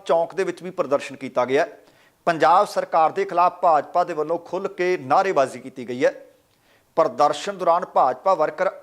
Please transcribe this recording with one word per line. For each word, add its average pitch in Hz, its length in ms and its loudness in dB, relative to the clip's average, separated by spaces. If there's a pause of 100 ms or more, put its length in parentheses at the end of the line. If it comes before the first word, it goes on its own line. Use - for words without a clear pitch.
ਚੌਂਕ 165 300 0
ਦੇ 185 100 -2
ਵਿੱਚ 175 180 -8
ਵੀ 180 100 -12
ਪ੍ਰਦਰਸ਼ਨ 139 440 -4
ਕੀਤਾ 123 280 -4
ਗਿਆ 135 180 2
ਹੈ। - 160 -10 (480)
ਪੰਜਾਬ 170 400 4
ਸਰਕਾਰ 180 440 0
ਦੇ 190 140 -4
ਖਿਲਾਫ 175 380 0
ਭਾਜਪਾ 170 420 2
ਦੇ 175 100 -6
ਵੱਲੋਂ 156 300 -4
ਖੁੱਲ੍ਹ 190 260 -6
ਕੇ 180 320 -2
ਨਾਅਰੇਬਾਜ਼ੀ 139 580 0
ਕੀਤੀ 127 280 -14
ਗਈ 127 160 -2
ਹੈ। - 80 2 (840)
ਪ੍ਰਦਰਸ਼ਨ 151 640 0
ਦੌਰਾਨ 175 360 2
ਭਾਜਪਾ 165 400 2
ਵਰਕਰ 156 360 0 (120)